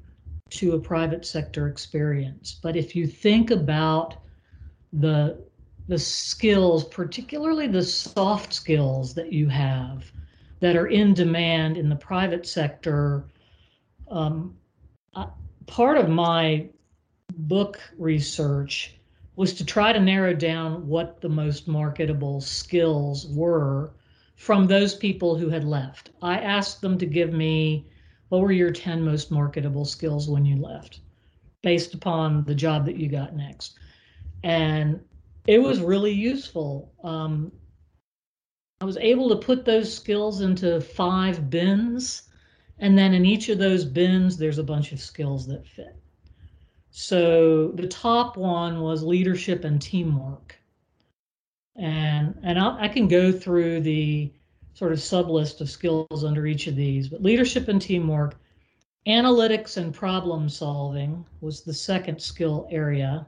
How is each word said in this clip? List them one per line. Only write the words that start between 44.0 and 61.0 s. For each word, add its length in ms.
there's 200
a 60
bunch 280
of 80
skills 480
that 180
fit. 300
So 800
the 180
top 480
one 460
was 200
leadership 600
and 180
teamwork. 800
And, 680
and 160
I, 240
I 40
can 200
go 240
through 500
the 500
sort 180
of 100
sub 280
list 320
of 80
skills 540
under 220
each 220
of 80
these, 320
but 160
leadership 440
and 140
teamwork, 540
analytics 680
and 160
problem 560
solving 760